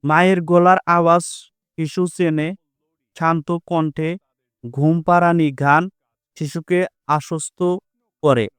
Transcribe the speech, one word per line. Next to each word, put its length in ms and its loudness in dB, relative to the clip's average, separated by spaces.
মায়ের 360 2
গলার 280 4
আওয়াজ 280 2
শিশু 240 -4
চেনে। 320 -2
শান্ত 320 -2
কণ্ঠে 420 -4
ঘুম 380 0
পাড়ানি 460 2
গান 200 4
শিশুকে 440 -4
আশ্বস্ত 440 -8
করে। 240 2